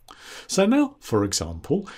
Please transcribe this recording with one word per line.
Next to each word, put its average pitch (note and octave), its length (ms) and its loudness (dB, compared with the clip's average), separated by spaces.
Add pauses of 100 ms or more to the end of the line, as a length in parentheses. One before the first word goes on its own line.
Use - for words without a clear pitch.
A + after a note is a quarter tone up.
(460)
So - 180 2
now, C#4 360 2
for G#2 240 0
example, F#2+ 720 -4